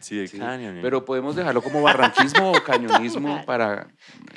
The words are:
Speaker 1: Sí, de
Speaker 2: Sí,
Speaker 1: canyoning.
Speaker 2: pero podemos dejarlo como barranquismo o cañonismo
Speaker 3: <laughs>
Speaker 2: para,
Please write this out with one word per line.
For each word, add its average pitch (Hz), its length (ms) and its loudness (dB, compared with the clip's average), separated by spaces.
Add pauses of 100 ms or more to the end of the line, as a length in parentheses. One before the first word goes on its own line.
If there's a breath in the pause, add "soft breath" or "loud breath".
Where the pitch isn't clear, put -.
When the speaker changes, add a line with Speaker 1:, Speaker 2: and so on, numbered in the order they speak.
Speaker 1:
Sí, - 160 -10
de 101 120 -4
Speaker 2:
Sí, 98 100 -14
Speaker 1:
canyoning. 110 440 -8
Speaker 2:
pero 127 220 -2
podemos 131 320 -4
dejarlo 143 260 0
como 139 180 -2
barranquismo 147 720 4
o 494 100 4
cañonismo 120 800 0
Speaker 3:
<laughs> - 40 -12
Speaker 2:
para, 113 420 -2 (480 loud breath)